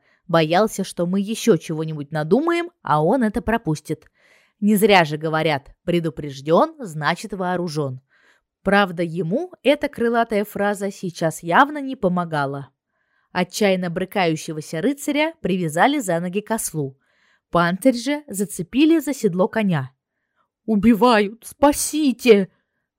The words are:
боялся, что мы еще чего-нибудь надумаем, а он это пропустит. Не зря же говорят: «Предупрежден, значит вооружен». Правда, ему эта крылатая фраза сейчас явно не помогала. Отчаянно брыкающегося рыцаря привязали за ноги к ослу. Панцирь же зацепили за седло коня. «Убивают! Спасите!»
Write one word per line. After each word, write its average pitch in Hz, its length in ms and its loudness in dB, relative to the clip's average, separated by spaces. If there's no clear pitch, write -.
боялся, 170 560 2
что 175 220 -6
мы 185 160 0
еще 220 360 0
чего-нибудь 156 540 -8
надумаем, 294 600 0
а 151 220 0
он 240 200 2
это 214 180 -2
пропустит. 160 640 -4
Не 208 160 4
зря 190 300 6
же 151 120 -4
говорят: 156 580 -2
«Предупрежден, 165 920 0
значит 170 540 -4
вооружен». 175 680 -4
Правда, 190 400 0
ему 185 500 -4
эта 294 240 2
крылатая 233 560 -2
фраза 202 480 -4
сейчас 165 500 -6
явно 262 380 4
не 262 160 -8
помогала. 156 760 -4
Отчаянно 185 600 0
брыкающегося 165 880 -4
рыцаря 285 600 -2
привязали 185 580 0
за 180 200 -2
ноги 180 220 -4
к 208 80 -10
ослу. 151 480 -6
Панцирь 180 440 2
же 285 320 -6
зацепили 233 720 0
за 285 140 -4
седло 185 340 0
коня. 180 440 -2
«Убивают! 214 800 2
Спасите!» 269 1040 2